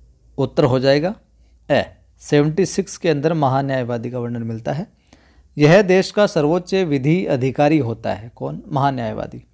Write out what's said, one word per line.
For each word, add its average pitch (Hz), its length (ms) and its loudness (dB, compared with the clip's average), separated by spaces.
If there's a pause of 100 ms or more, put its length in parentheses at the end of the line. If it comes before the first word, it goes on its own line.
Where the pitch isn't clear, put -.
(400)
उत्तर 135 240 0
हो 131 160 2
जाएगा 147 340 2 (560)
ए, 127 140 2 (380)
सेवेंटी 156 440 2
सिक्स - 320 -6
के 175 120 -2
अंदर 151 260 0
महान्यायवादी 127 760 -2
का 123 80 -8
वर्णन 120 240 -6
मिलता 113 280 -8
है। 151 160 -8 (680)
यह 156 260 8
देश 185 280 2
का 208 160 2
सर्वोच्च 170 480 -2
विधि 160 520 0
अधिकारी 147 520 2
होता 113 340 -4
है। 113 180 -12
कौन? 139 360 -10
महान्यायवादी। 120 760 -4 (100)